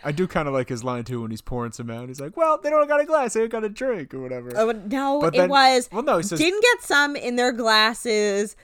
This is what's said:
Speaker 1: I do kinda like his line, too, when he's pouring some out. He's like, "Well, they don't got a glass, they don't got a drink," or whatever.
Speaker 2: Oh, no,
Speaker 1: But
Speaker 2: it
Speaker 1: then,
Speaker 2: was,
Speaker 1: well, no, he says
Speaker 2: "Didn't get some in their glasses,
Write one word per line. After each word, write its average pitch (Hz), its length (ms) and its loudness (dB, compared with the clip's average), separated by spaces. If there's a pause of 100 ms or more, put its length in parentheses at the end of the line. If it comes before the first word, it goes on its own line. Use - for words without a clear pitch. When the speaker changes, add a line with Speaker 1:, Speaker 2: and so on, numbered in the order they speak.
Speaker 1:
I 147 80 -6
do 170 160 -2
kinda 156 240 -2
like 131 200 -2
his 117 120 -8
line, 123 220 -4
too, 120 160 -8
when 113 100 -8
he's 110 120 -10
pouring 120 300 -6
some 117 180 -12
out. 120 180 -12
He's 131 100 -14
like, 147 160 -12
"Well, 320 220 2
they 294 140 -4
don't 302 180 4
got 294 140 2
a - 20 0
glass, 294 300 0
they 220 60 0
don't 226 120 0
got 226 100 -4
a 214 60 -2
drink," 208 460 -6
or 131 60 -8
whatever. 127 360 -10
Speaker 2:
Oh, 220 160 2
no, 269 480 -2
Speaker 1:
But - 140 2
Speaker 2:
it 262 60 0
Speaker 1:
then, 277 100 4
Speaker 2:
was, 262 420 6
Speaker 1:
well, 214 100 -4
no, 269 140 2
he 160 60 0
says 180 160 -4
Speaker 2:
"Didn't 370 240 0
get 480 200 4
some 285 320 2
in 240 220 -6
their 247 160 2
glasses, 214 1120 0